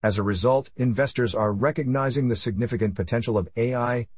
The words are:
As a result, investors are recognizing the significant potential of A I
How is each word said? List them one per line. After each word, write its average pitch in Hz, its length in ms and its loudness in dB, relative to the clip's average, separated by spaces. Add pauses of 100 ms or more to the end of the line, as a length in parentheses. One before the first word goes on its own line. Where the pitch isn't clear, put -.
As 104 160 2
a 104 40 0
result, 110 520 2
investors 127 580 0
are 107 200 0
recognizing 135 720 0
the 117 80 2
significant 107 580 -2
potential 110 420 -2
of 92 220 0
A 120 160 0
I 120 340 -2 (100)